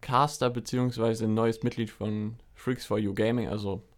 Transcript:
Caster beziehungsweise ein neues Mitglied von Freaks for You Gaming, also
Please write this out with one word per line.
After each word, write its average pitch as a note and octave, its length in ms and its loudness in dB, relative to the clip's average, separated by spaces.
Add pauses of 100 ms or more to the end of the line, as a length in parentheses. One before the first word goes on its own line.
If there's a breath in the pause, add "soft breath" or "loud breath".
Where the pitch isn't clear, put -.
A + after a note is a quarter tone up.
Caster C3 480 2
beziehungsweise A#2 760 0
ein A2 80 2
neues A2+ 300 2
Mitglied A2+ 260 -2
von G#2+ 480 -6 (160)
Freaks - 320 -4
for G#2+ 140 0
You G2+ 140 0
Gaming, A2+ 360 0
also G2+ 340 -6 (140)